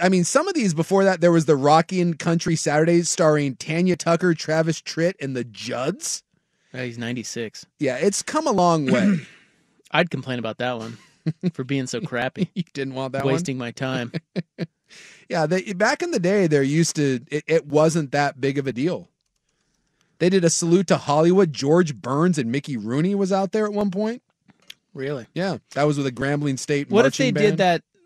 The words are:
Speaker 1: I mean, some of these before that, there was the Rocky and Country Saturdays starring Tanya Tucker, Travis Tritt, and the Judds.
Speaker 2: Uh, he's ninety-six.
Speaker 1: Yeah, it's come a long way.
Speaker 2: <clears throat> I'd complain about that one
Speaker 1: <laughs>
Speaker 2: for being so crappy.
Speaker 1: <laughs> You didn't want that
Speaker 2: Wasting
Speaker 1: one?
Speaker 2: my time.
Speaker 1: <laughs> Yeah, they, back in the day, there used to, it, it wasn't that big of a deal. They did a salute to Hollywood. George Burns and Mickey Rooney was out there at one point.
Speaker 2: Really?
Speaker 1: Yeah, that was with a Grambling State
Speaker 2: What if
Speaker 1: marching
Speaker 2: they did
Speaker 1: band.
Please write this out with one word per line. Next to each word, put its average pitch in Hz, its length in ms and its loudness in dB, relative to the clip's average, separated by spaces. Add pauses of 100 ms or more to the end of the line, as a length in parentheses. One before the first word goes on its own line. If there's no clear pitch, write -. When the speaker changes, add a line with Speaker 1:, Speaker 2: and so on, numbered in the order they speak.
Speaker 1:
I 180 80 4
mean, 185 160 4
some 311 240 2
of 392 60 -4
these 214 200 0
before 190 300 2
that, 185 160 2
there 170 100 6
was 165 140 4
the 151 120 4
Rocky 160 440 2
and 170 180 -2
Country 170 380 0
Saturdays 165 540 2
starring 151 460 2
Tanya 175 400 0
Tucker, 170 380 2
Travis 160 460 -2
Tritt, 170 400 -2
and 135 160 -6
the 120 80 -4
Judds. 120 760 -6 (520)
Speaker 2:
Uh, 127 40 -10
he's 120 200 -8
ninety-six. 117 640 -8 (140)
Speaker 1:
Yeah, 127 180 -2
it's 185 260 -4
come 311 240 -4
a 269 60 0
long 170 340 2
way. 185 340 2 (340)
Speaker 2:
<clears throat> - 360 -20
I'd 165 200 0
complain 131 280 -6
about 113 200 -8
that 123 200 -4
one 113 200 -12 (260)
Speaker 1:
<laughs> 165 280 -4
Speaker 2:
for 135 120 -8
being 131 220 -2
so 123 140 -6
crappy. 131 500 -4
Speaker 1:
<laughs> - 40 -20
You 180 100 -6 (100)
didn't 135 200 -6
want 131 180 -6
that 139 120 -4
Speaker 2:
Wasting 135 340 0
Speaker 1:
one? 120 100 -6
Speaker 2:
my - 40 -8
time. 131 440 -6
Speaker 1:
<laughs> 160 60 -6 (1080)
Yeah, 170 160 0
they, 180 300 -2
back 220 280 0
in 349 100 -4
the 277 60 -2
day, 185 280 2
there 147 160 2
used 156 340 2
to, 139 240 0 (100)
it, 147 160 -4
it 156 200 2
wasn't 151 460 2
that 143 280 -2
big 139 160 -2
of 139 100 -4
a 127 60 -4
deal. 123 380 -4 (1120)
They 175 100 4
did 190 120 4
a 170 60 4
salute 170 380 4
to 170 100 4
Hollywood. 165 560 4
George 147 420 2
Burns 143 440 0
and 117 120 -2
Mickey 139 280 -4
Rooney 139 360 -2
was 196 160 -2
out 190 220 0
there 214 140 0
at 208 80 -6
one 202 160 0
point. 214 320 -4 (720)
Speaker 2:
Really? 135 400 -6
Speaker 1:
Yeah, 165 240 -4 (160)
that 135 80 2
was 147 160 2
with 139 80 -2
a 131 60 0
Grambling 139 460 -2
State 143 300 -2
Speaker 2:
What 208 120 4
if 262 200 2
Speaker 1:
marching 254 140 2
Speaker 2:
they 147 80 0
did 190 160 2
Speaker 1:
band. 175 240 2 (240)